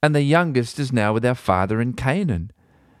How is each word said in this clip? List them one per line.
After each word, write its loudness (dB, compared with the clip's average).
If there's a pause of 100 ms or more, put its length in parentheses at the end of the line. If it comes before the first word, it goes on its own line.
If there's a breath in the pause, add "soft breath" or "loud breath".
and 2
the 2
youngest 0
is -4
now 2
with 0
our 2
father 0
in -4
Canaan.' -2 (480 soft breath)